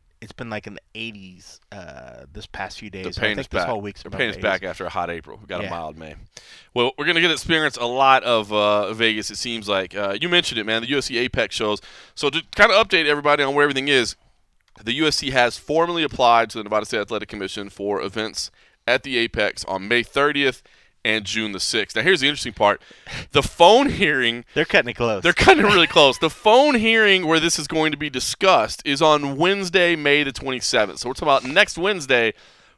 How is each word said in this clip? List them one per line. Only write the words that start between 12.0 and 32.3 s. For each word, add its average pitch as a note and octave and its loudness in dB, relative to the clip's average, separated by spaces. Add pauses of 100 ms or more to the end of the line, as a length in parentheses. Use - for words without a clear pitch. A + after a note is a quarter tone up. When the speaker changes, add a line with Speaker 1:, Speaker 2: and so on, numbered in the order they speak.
Speaker 2:
So - -2
to D#3+ -4 (120)
kinda G3+ 4
update G3 2
everybody D3 2
on C#3 0
where C#3+ 4
everything C#3 -2
is, C3 0 (640)
the A2+ -4
U D#3 -2
F D3 0
C C3+ -6
has B2 0
formally E3 -2
applied A#2 4
to - -10
the G#2+ -10
Nevada G#2+ -2
State A2+ -4
Athletic G#2 -6
Commission G2+ -10
for G2+ -4
events G#2+ -8 (360)
at B2+ 0
the C3 -4
Apex A#2 -2
on F#2+ -6
May A#2+ 0
thirtieth. C#3 -2 (440)
And A2 -2
June G#2+ -6
the F#2 -10
sixth. - -4
Now, A2 0
here's E3+ 2
the C3+ 0
interesting C#3+ -4
part. G#2 2 (480)
The C#3 4
phone A3+ 6
hearing C3 0 (100)
Speaker 1:
They're D3+ 0
cutting D3 2
it A2+ -10
close. A2 -2
Speaker 2:
They're F3 2
cutting F4 6
it G#3+ 2
really F3 4
close. C#3 4
The D#3+ 0
phone B3+ 4
hearing G#3+ 2
where D#3+ 4
this E3+ 0
is D3 -8
going D#3 0
to D3 -4
be D3 -8
discussed C3 0
is C#3 -2
on D3 2
Wednesday, F3 2
May D3 2
the C#3 -4
twenty-seventh. A#2 -2
So - -8
we're A#2+ -6
talking D#3+ -4
about C3 2
next G3 2
Wednesday C3+ 0 (440)